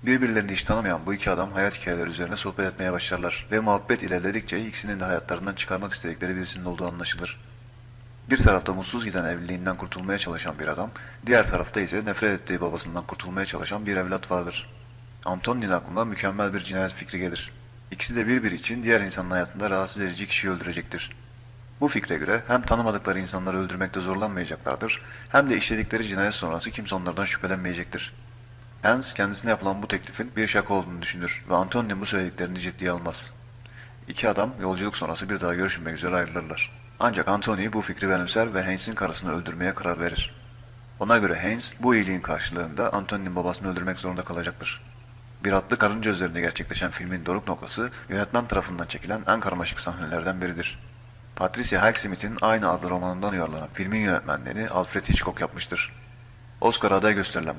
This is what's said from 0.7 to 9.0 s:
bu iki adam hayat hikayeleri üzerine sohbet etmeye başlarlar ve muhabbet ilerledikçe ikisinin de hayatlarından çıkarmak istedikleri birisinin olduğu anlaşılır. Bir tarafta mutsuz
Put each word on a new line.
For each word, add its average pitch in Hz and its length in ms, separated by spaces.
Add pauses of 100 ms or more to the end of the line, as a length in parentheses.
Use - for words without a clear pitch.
bu 98 80
iki 104 180
adam 92 200
hayat 98 280
hikayeleri 87 300
üzerine 85 260
sohbet 95 380
etmeye 92 200
başlarlar 87 580
ve 107 80
muhabbet 110 440
ilerledikçe 92 640
ikisinin 104 340
de 92 40
hayatlarından 90 500
çıkarmak 95 400
istedikleri 90 420
birisinin 90 300
olduğu 90 220
anlaşılır. 87 520 (880)
Bir 131 80
tarafta 95 360
mutsuz 104 320